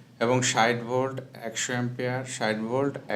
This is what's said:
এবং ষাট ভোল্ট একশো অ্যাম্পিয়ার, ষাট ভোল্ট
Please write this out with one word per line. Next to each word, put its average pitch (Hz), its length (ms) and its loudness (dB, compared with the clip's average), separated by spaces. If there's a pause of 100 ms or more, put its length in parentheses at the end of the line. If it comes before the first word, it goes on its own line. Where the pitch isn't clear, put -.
(240)
এবং 123 140 4 (140)
ষাট 117 260 4 (120)
ভোল্ট 131 280 0 (320)
একশো - 280 -4
অ্যাম্পিয়ার, 123 440 -2 (140)
ষাট 110 220 0 (120)
ভোল্ট 135 240 0 (220)